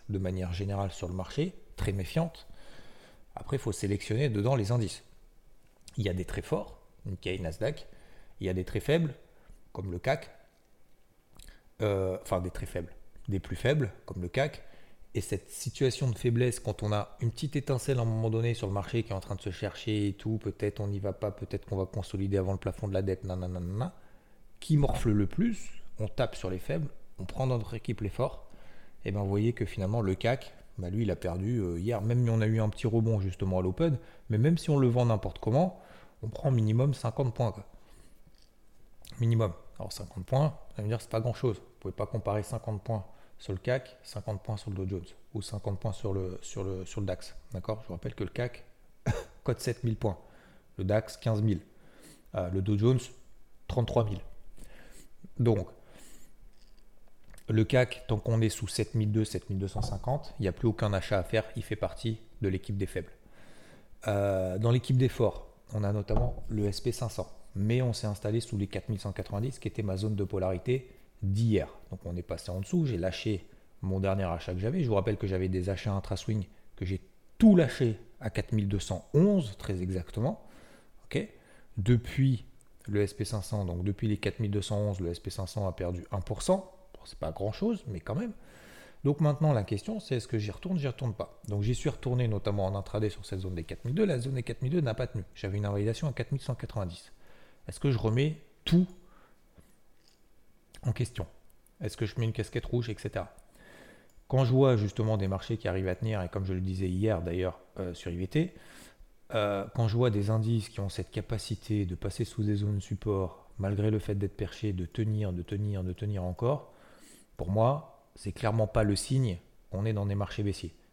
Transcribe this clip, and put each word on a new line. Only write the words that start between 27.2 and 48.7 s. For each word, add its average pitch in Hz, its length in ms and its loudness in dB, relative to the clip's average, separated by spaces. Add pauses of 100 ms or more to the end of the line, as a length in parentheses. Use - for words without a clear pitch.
prend 131 240 -2
dans 127 100 2
notre 110 180 -4
équipe 110 260 -4
les 101 80 0
forts, - 420 -4 (540)
et 110 60 0
ben 107 100 0
vous 98 80 0
voyez 104 240 4
que 113 120 -2
finalement 104 360 0
le 95 140 2
cac, - 380 -2 (240)
bah 90 120 -4
lui 107 140 0
il 104 80 2
a - 60 0
perdu, 95 420 -2
euh, 87 200 0
hier, 107 220 0
même 120 220 4
si 117 60 4
on 113 100 4
a 110 80 4
eu 110 140 4
un 107 80 2
petit - 180 -2
rebond 110 320 4
justement 95 400 2
à - 20 4
l'open, 123 380 2 (300)
mais 107 80 4
même 156 200 6
si - 120 -2
on 143 80 6
le 131 100 8
vend 120 180 6
n'importe 107 340 2
comment, 156 400 2 (440)
on 110 60 -4
prend - 200 0
minimum 120 440 6
cinquante 120 420 -2
points, 117 160 2
quoi. - 140 -10 (1500)
Minimum. 113 340 4 (240)
Alors - 140 -8
cinquante - 340 -10
points, 143 320 2 (180)
ça 107 60 -4
veut 104 60 -2
dire 110 140 0
c'est - 80 -14
pas 113 100 0
grand 113 140 0
chose. 113 240 0
Vous - 240 -20
pouvez 92 120 -6
pas 107 140 -4
comparer 104 340 0
cinquante 107 400 -6
points 110 240 -4 (320)
sur - 160 -6
le 95 60 -2
cac, 127 440 -2
cinquante 104 380 -6
points 107 160 -4
sur - 140 -8
le 95 60 -4
Dow 95 100 -2
Jones, 92 180 -4 (280)
ou 104 80 -4
cinquante 101 380 -4
points 107 120 -2
sur 98 220 -2
le, 92 280 -2
sur - 220 -6
le, 95 220 -4
sur - 160 -6
le 98 60 0
dax, - 280 -6 (160)
d'accord ? 107 300 -4
Je - 60 -14
vous 92 60 -8
rappelle 117 220 -6
que - 80 -4
le 95 60 -2
cac - 340 -4 (420)